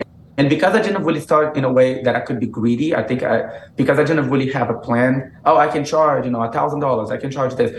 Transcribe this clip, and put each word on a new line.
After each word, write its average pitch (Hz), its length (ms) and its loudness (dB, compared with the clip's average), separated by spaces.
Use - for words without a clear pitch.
And 139 100 2
because 180 260 2
I 220 60 4
didn't 196 240 -2
really 151 160 0
start 151 380 0
in 135 60 -2
a 127 140 0
way 127 260 4
that 120 120 2
I 123 40 0
could 123 200 -6
be 117 60 0
greedy, 117 480 0
I 113 80 0
think 123 200 -2
I, 117 140 0
because 139 220 2
I 151 60 4
didn't 143 260 0
really 131 220 0
have 123 180 -2
a 113 160 -4
plan, 131 440 0
"Oh, 151 140 4
I 151 100 4
can 151 160 -2
charge, 147 400 0
you 123 60 -4
know, 117 120 -2
a 113 80 -2
thousand 147 300 -2
dollars, 117 300 -2
I 127 80 -4
can 139 120 -6
charge 131 240 -4
this." 117 240 0